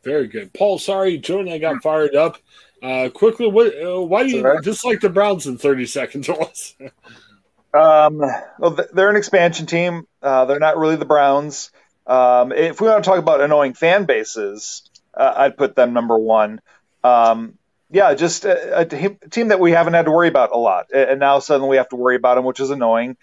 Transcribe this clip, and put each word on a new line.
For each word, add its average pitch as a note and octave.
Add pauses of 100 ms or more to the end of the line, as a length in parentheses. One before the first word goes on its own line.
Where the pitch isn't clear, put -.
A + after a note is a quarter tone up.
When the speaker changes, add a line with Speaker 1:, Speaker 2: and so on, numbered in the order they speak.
Speaker 1:
Very C3+
good. G2+
Paul, G3
sorry, F#3+
Joe F3+
and F#3
I E3
got D3+
fired D#3
up. D#3+ (440)
Uh, C3
quickly, A3+
what, G#3+ (100)
uh, F3+
why F#3
do C4+
you A#3
Speaker 2:
Sorry? D3
Speaker 1:
dislike G#3+
the G3+
Browns F#3+
in B2
thirty C3+
seconds C3
or F3
less? -
<laughs> C3+ (880)
Speaker 2:
Um, D3+ (380)
well, D#3+
th-, E3+
they're F#3+
an G#3
expansion F3
team. E3+ (140)
Uh, C3
they're C#3
not D#3
really D#3+
the D3+
Browns. C#3+ (380)
Um, B2
if D3+
we A3
wanna G#3+
talk F#3
about D#3
annoying C#3+
fan F3+
bases, A2 (240)
uh, C3
I'd C3+
put C#3
them A#2+
number A#2
one. A2 (420)
Um, A#2 (340)
yeah, G3
just E3+
a, F3
a E3
te-, E3 (120)
team A#3
that G3
we F3
haven't E3+
had E3
to D#3
worry E3+
about B2+
a A#2+
lot, G2
a-, C3+
and C3+
now C#3
suddenly C3+
we C3+
have B2+
to B2+
worry B2+
about B2
'em, B2+
which C3
is C3+
annoying. A#2+